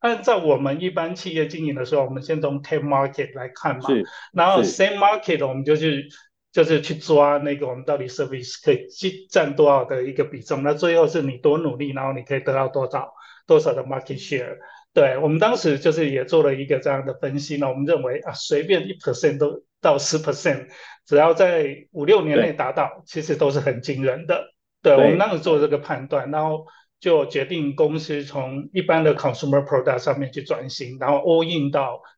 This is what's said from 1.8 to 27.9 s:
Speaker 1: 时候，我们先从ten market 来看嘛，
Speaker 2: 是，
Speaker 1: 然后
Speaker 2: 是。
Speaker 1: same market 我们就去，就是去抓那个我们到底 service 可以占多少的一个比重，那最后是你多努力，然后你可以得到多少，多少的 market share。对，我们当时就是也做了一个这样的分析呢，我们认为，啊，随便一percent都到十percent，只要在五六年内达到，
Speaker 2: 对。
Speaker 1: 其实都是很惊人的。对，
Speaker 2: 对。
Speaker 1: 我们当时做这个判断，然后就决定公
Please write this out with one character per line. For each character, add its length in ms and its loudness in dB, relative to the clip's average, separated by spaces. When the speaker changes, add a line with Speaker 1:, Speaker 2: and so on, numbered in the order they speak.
Speaker 1:
时 100 -4
候， 100 2
我 60 -6
们 100 -8
先 220 -4
从 180 -2
ten 200 -4
market 560 -2
来 180 -12
看 240 -4
嘛， 80 -10
Speaker 2:
是， 180 2
Speaker 1:
然 180 4
后 100 6
Speaker 2:
是。 120 0
Speaker 1:
same 260 0
market 480 2
我 80 -6
们 100 -6
就 120 4
去， 320 -2
就 140 4
是 160 2
去 160 -6
抓 420 4
那 160 -4
个 140 -4
我 80 -8
们 80 -14
到 120 0
底 120 -8
service 540 -8
可 100 4
以 160 -4
占 240 2
多 160 6
少 140 4
的 180 -4
一 100 -6
个 120 -2
比 180 -12
重， 220 -4
那 100 0
最 220 0
后 100 6
是 160 -2
你 160 -6
多 180 2
努 200 -4
力， 160 -6
然 120 -6
后 80 -4
你 100 -10
可 120 -6
以 60 -2
得 120 -2
到 140 0
多 240 -4
少， 240 -8
多 140 6
少 120 2
的 120 -4
market 360 -8
share。 360 -6
对， 260 4
我 100 0
们 100 2
当 180 2
时 220 0
就 140 2
是 180 -2
也 140 -2
做 180 4
了 100 2
一 140 -4
个 140 0
这 100 -2
样 160 -2
的 80 -6
分 240 -6
析 200 -8
呢， 100 -2
我 60 -4
们 100 -4
认 180 0
为， 200 -4
啊， 100 -10
随 320 -2
便 240 0
一 60 -10
percent 440 -2
都 240 -2
到 160 4
十 220 -2
percent， 480 -4
只 80 2
要 180 8
在 600 0
五 120 -8
六 180 6
年 140 0
内 160 2
达 200 -4
到， 240 0
Speaker 2:
对。 100 -20
Speaker 1:
其 160 -8
实 140 -2
都 160 2
是 80 -2
很 200 -2
惊 220 -6
人 240 -2
的。 160 0
对， 140 8
Speaker 2:
对。 80 8
Speaker 1:
我 60 6
们 60 2
当 140 2
时 80 -2
做 220 2
这 80 4
个 100 0
判 300 -8
断， 240 -4
然 120 -2
后 220 -6
就 280 2
决 180 -4
定 320 -4
公 200 0